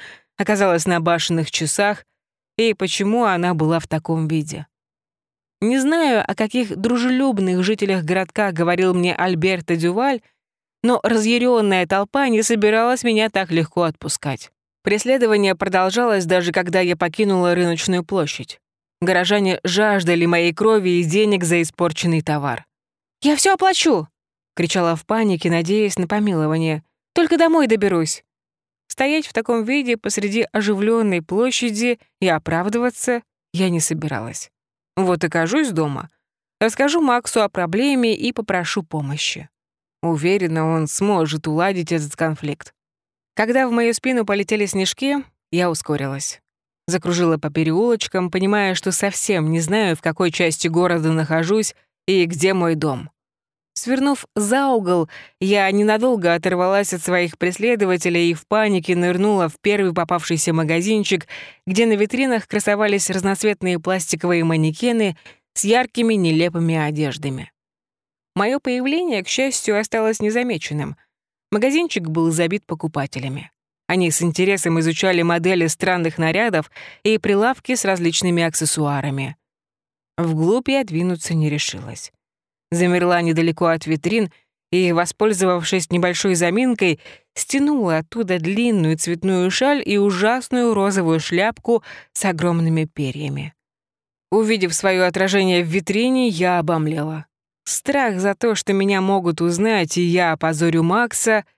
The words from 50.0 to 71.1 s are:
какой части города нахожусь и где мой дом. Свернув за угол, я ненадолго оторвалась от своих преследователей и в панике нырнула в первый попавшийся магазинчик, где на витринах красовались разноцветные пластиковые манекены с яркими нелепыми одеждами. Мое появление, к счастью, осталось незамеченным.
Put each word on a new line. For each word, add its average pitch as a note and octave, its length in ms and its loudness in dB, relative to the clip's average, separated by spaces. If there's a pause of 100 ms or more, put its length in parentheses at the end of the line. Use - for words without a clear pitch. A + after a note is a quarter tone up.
какой E3 300 0
части E3+ 340 -2
города E3 460 2
нахожусь D#3+ 640 0 (320)
и F#3 160 4
где E3+ 300 0
мой E3+ 200 2
дом. D3+ 360 -4 (640)
Свернув C4+ 520 -2 (100)
за A#3+ 320 0
угол, F3+ 400 2 (320)
я G3 300 2
ненадолго G#3 640 2
оторвалась F#3 580 0
от F3 100 -6
своих F3 360 -2
преследователей F3+ 920 0
и E3+ 40 0
в - 120 -14
панике G3+ 480 2
нырнула F3+ 540 2
в D3+ 100 -12
первый G3+ 360 0
попавшийся E3+ 580 0
магазинчик, E3+ 760 0 (400)
где G3 200 2
на A3 80 4
витринах A#3 520 0
красовались G#3 640 0
разноцветные F#3+ 680 -2
пластиковые F3 640 -2
манекены E3 720 0 (380)
с - 100 -4
яркими A#3 480 2
нелепыми E3 640 2
одеждами. D3 800 -4 (840)
Мое A#3 240 0
появление, C4 640 -2
к - 40 -16
счастью, B3+ 500 -2
осталось A3 420 -2
незамеченным. G#3 760 -4 (540)